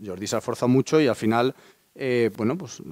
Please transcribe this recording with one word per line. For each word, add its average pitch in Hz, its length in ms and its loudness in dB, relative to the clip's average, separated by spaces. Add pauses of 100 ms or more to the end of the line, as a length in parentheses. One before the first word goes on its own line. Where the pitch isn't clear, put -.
Jordi 95 220 -8
se 120 80 -2
ha 110 40 0
esforzado 123 280 -2
mucho 131 320 4
y 151 80 4
al 110 80 2
final, 117 400 0 (380)
eh, 120 420 0
bueno, 113 220 -2
pues 160 340 -14